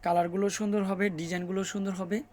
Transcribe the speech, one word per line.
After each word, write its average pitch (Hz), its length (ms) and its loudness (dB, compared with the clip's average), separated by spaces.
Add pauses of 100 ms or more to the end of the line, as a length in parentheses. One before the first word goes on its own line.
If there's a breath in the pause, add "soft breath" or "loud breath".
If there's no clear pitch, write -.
কালারগুলো 175 460 4
সুন্দর 202 340 0
হবে, 190 260 2
ডিজাইনগুলো 180 540 -2
সুন্দর 196 280 -4
হবে, 190 420 -2